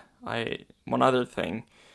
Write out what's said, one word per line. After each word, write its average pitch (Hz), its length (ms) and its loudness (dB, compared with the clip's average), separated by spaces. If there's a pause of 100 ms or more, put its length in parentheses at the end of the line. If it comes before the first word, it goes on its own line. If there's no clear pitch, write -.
(260)
I, 113 340 -4 (260)
one - 160 0
other 127 240 4
thing 92 400 -6 (300)